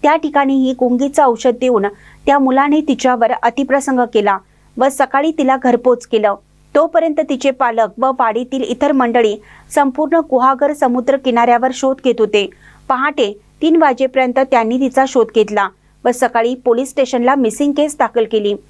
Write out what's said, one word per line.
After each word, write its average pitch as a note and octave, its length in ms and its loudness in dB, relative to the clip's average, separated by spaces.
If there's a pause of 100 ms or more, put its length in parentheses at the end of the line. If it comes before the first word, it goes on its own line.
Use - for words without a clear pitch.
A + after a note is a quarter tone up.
त्या D4+ 120 4
ठिकाणीही C4+ 580 0
गुंगीचं B3+ 500 0
औषध A#3+ 380 2
देऊन A#3+ 240 2 (400)
त्या C#4+ 140 2
मुलाने C#4 420 2
तिच्यावर B3 500 0
अतिप्रसंग C4 680 -2 (140)
केला G3+ 240 2 (420)
व B3+ 120 2
सकाळी C#4 400 0
तिला C4+ 260 0
घरपोच B3 480 0
केलं. G#3 300 0 (400)
तोपर्यंत D#4+ 440 -2 (100)
तिचे C4+ 220 -2
पालक A#3 360 -2 (100)
व C4 220 0
वाडीतील B3 440 -2
इतर C#4+ 280 -2
मंडळी A#3 440 0 (400)
संपूर्ण D4 440 0 (120)
गुहागर C4 420 2
समुद्र B3+ 440 0
किनाऱ्यावर A#3+ 560 2
शोध C4 220 -2 (100)
घेत A#3+ 140 2
होते. G#3 300 0 (400)
पहाटे C#4+ 520 -2 (200)
तीन D#4+ 140 2
वाजेपर्यंत C4 640 0
त्यांनी B3 400 0
तिचा C4+ 280 0
शोध A#3 280 0
घेतला G#3 340 0 (360)
व B3 60 2
सकाळी A#3+ 440 -2
पोलीस B3+ 340 -2
स्टेशनला C4 460 0
मिसिंग C#4 360 0
केस D4 280 -2
दाखल A3+ 320 0
केली. G#3 220 -2 (160)